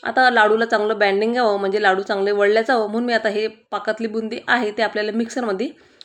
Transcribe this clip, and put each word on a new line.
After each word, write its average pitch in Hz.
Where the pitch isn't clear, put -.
आता 254
लाडूला 220
चांगलं 214
बँडिंग 208
यावं, 214
म्हणजे 196
लाडू 190
चांगले 202
वळल्या 208
जावं, 226
म्हणून 233
मी 240
आता 220
हे 208
पाकातली 214
बुंदी 220
आहे 240
ते 220
आपल्याला 214
मिक्सरमध्ये 226